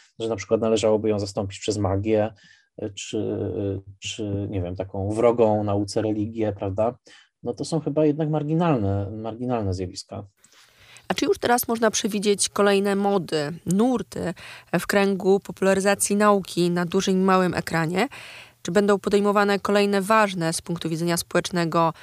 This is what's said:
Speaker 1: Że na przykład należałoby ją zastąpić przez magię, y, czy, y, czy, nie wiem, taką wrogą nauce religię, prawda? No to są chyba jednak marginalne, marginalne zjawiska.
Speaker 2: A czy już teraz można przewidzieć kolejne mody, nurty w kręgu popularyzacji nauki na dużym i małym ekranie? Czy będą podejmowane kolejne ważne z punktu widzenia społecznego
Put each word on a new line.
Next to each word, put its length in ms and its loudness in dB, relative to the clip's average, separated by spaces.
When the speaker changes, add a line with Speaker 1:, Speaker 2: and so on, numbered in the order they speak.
Speaker 1:
Że 100 -4
na 80 -2
przykład 240 0
należałoby 480 2
ją 100 0
zastąpić 400 -6
przez 200 -4
magię, 540 0
y, 120 -6
czy, 240 -8
y, 600 -4
czy, 520 -6
nie 120 -4
wiem, 140 -6
taką 340 -4
wrogą 540 4
nauce 380 -2
religię, 560 -2
prawda? 400 -2
No 120 -4
to 100 -8
są 160 -2
chyba 260 0
jednak 240 0
marginalne, 800 0
marginalne 640 -4
zjawiska. 520 -8
Speaker 2:
A 60 -4
czy 100 -2
już 140 0
teraz 300 0
można 220 2
przewidzieć 580 0
kolejne 480 2
mody, 560 0
nurty 680 0
w 60 -6
kręgu 540 2
popularyzacji 760 0
nauki 540 2
na 160 0
dużym 280 0
i 100 4
małym 300 4
ekranie? 540 -2
Czy 100 -6
będą 260 4
podejmowane 600 2
kolejne 440 2
ważne 500 2
z 100 -6
punktu 260 -6
widzenia 280 0
społecznego 760 0